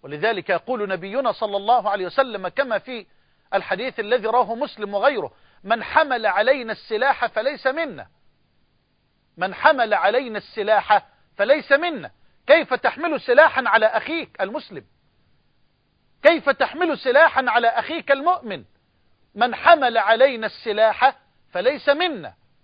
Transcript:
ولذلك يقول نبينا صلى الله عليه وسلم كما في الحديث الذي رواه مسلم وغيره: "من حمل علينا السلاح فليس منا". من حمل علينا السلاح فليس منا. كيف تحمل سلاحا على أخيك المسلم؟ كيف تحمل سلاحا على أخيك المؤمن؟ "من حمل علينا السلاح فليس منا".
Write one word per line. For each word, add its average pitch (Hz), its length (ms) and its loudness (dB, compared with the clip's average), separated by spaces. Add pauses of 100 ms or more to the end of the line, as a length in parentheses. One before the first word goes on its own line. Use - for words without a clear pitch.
ولذلك 165 460 -4
يقول 208 400 -4
نبينا 196 420 -4
صلى 202 260 -6
الله 208 320 0
عليه 196 160 -4
وسلم 202 420 -2
كما 233 320 -2
في 240 280 -12 (460)
الحديث 202 460 -4
الذي 220 280 -2
رواه 226 280 0
مسلم 214 380 -8
وغيره: 202 400 -2 (300)
"من 220 200 -2
حمل 262 420 0
علينا 220 460 0
السلاح 233 540 -2
فليس 240 420 -4
منا". 262 400 -6 (1300)
من 185 160 -2
حمل 254 400 2
علينا 214 440 0
السلاح 208 680 -2 (300)
فليس 254 340 0
منا. 285 400 -2 (360)
كيف 285 260 4
تحمل 254 480 -2
سلاحا 262 460 4
على 214 180 4
أخيك 247 560 -4
المسلم؟ 196 440 -8 (1400)
كيف 302 260 4
تحمل 285 480 -2
سلاحا 262 500 2
على 233 200 0
أخيك 233 440 -4
المؤمن؟ 269 520 -2 (720)
"من 233 200 0
حمل 262 420 4
علينا 226 500 2
السلاح 220 720 0 (320)
فليس 233 380 -2
منا". 277 440 -2 (300)